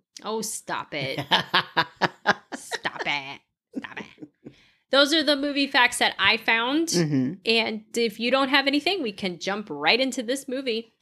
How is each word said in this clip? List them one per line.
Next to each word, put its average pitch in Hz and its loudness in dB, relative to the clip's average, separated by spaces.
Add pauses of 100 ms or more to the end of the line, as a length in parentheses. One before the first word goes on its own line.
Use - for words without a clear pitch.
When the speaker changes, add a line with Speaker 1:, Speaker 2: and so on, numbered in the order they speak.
(240)
Speaker 1:
Oh, 220 -6
stop - -8
it. 135 -6
Speaker 2:
<laughs> 139 -8 (1200)
Speaker 1:
Stop - -8
it. 139 -6 (360)
Stop - -12
it. - -20 (380)
Those 277 4
are 320 4
the 285 2
movie 277 0
facts 247 2
that 220 2
I 202 4
found. 247 0
Speaker 2:
Mm-hmm. 147 2 (100)
Speaker 1:
And 220 0 (120)
if 233 0
you 240 -2
don't 262 2
have 277 2
anything, 330 0
we 214 -4
can 180 -6
jump 202 -4
right 156 4
into 262 -2
this 269 -4
movie. 247 -4